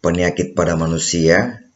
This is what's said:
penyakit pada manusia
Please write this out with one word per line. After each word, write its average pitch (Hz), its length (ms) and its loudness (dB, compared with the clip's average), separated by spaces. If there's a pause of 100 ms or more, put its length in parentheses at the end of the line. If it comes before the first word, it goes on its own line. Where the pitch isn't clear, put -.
penyakit 87 480 0
pada 85 240 0
manusia 82 880 0 (120)